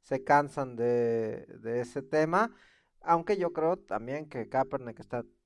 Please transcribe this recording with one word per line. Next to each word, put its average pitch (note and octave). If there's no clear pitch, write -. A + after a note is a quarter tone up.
se C3+
cansan C#3+
de, A#2
de A#2
ese B2
tema, D#3+
aunque E3+
yo F3
creo D#3+
también B2+
que C3+
Kaepernick C3
está A#2+